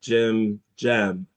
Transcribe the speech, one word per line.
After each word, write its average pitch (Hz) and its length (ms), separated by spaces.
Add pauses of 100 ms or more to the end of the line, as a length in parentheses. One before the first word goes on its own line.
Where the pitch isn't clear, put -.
gym, 110 600 (140)
gem 107 600